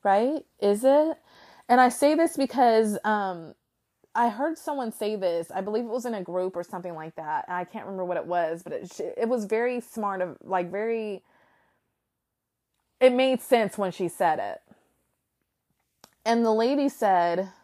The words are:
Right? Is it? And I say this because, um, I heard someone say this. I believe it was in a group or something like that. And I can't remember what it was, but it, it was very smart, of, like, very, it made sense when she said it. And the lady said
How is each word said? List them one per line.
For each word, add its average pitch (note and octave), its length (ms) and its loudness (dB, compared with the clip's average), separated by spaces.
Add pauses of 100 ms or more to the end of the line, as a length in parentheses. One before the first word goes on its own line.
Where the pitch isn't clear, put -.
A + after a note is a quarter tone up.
Right? A3+ 400 2 (160)
Is G3+ 240 2
it? D4 320 4 (520)
And B3 120 6
I B3+ 80 8
say C#4+ 260 2
this E4 220 2
because, A#3 680 4
um, F#3+ 500 -4 (600)
I A#3+ 140 2
heard C#4 300 -4
someone C4+ 340 -6
say G#3+ 240 -4
this. E3+ 340 -2
I G3 120 -6
believe G#3+ 220 -4
it A#3 60 -10
was A#3 140 -4
in B3 80 -4
a G3+ 100 -6
group F3+ 320 -4
or F3 80 -6
something F3 320 -10
like D#3+ 200 -12
that. D#3 340 -6
And F3+ 80 -6
I F3+ 80 -4
can't - 220 -14
remember F#3 180 -6
what F3 140 -4
it - 80 -6
was, E3+ 360 -2
but D#3+ 100 -14
it, - 280 -12 (160)
it A3+ 120 -2
was A#3 180 -2
very A#3+ 340 -2
smart, G3+ 400 -6
of, F3+ 220 -6
like, F3+ 280 -2
very, G#3+ 520 -6 (1800)
it B3+ 120 8
made C4 280 2
sense A3+ 380 2
when G3 120 -2
she F3 180 -4
said E3 300 0
it. G2 220 -8 (1700)
And A#3 180 2
the A3+ 80 4
lady C4+ 360 2
said F#3 640 2 (140)